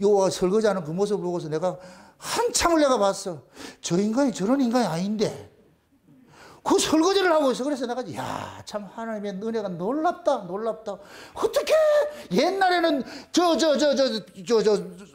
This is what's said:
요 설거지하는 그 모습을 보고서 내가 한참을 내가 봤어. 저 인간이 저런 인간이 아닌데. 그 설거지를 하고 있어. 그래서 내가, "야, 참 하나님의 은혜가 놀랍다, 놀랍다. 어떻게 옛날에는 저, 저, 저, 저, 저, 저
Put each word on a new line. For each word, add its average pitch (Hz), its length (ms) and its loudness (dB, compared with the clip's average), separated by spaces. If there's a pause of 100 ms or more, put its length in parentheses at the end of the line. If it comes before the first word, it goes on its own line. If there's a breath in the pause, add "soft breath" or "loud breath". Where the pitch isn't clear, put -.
요 196 300 4
설거지하는 190 540 0
그 147 60 -10
모습을 190 320 -2
보고서 175 260 -6
내가 170 300 -2 (380 loud breath)
한참을 349 640 0
내가 262 180 4
봤어. 190 460 -2 (380 loud breath)
저 170 160 0
인간이 220 340 2
저런 240 280 0
인간이 240 260 2
아닌데. 185 680 -4 (1160 loud breath)
그 370 100 4
설거지를 370 540 2
하고 302 200 4
있어. 214 120 -4
그래서 269 220 -4
내가, 247 160 -6 (120)
"야, - 520 -10
참 208 180 -10
하나님의 208 580 -8
은혜가 226 260 -4
놀랍다, 269 680 -2
놀랍다. 202 600 -8 (340 loud breath)
어떻게 - 400 0 (580 loud breath)
옛날에는 339 720 2 (280 loud breath)
저, 339 240 4
저, 294 220 2
저, 285 160 2
저, 233 260 0 (260)
저, 226 160 4
저 202 140 4 (380)